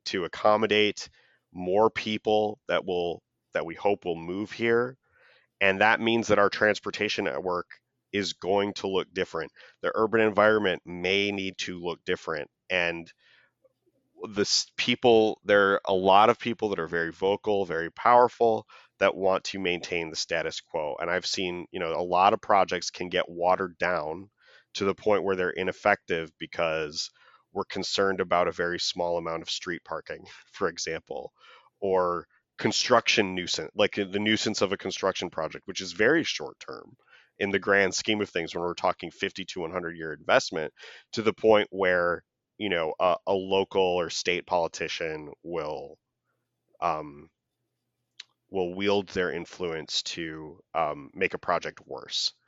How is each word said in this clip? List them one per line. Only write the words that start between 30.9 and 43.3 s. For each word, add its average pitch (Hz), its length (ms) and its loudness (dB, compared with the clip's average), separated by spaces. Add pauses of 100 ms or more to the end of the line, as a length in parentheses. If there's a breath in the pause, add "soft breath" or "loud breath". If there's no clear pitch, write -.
or 90 460 0 (320)
construction 113 800 2
nuisance, 85 400 -4
like, 101 240 0
uh, 101 100 -2
the 95 80 -4
nuisance 107 460 0
of 95 80 0
a 98 60 -4
construction 95 520 -4
project, - 380 -8
which 95 140 -8
is 92 100 -10
very 117 320 2
short - 360 -6
term - 360 -16 (440 soft breath)
in 98 120 0
the 98 80 2
grand 98 340 4
scheme 107 260 0
of 101 100 -2
things 82 260 -6
when 87 80 -4
we're 87 100 -4
talking 87 380 -2
fifty 95 340 -6
to - 140 -10
one 82 120 -6
hundred 87 240 -6
year 80 160 -10
investment, 82 600 0 (400 loud breath)
to 113 80 -4
the 107 120 2
point 107 360 4
where, 90 540 0 (340)
you 104 120 -4
know, 82 300 -2
a, 87 160 4 (120)
a 95 60 0